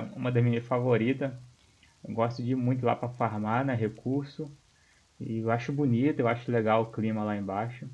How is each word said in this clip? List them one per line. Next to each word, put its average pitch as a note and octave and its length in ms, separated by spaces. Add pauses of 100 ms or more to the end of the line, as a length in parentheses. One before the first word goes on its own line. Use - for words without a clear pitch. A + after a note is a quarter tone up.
(140)
uma B2+ 160
das A#2+ 140
minhas A#2 200
favoritas. B2+ 680 (720)
Eu G#2+ 100
gosto A#2 260
de B2 120
ir C3 40
muito B2 300
lá A#2 80
pra A#2+ 140
farmar, A2 560
né, C3+ 100
recurso. C3 760 (720)
E A#2 180
eu A2+ 120
acho A#2+ 220
bonito, C#3+ 460
eu B2 100
acho A#2+ 220
legal A2 320
o A2 100
clima A2 300
lá G#2 140
embaixo. G2+ 580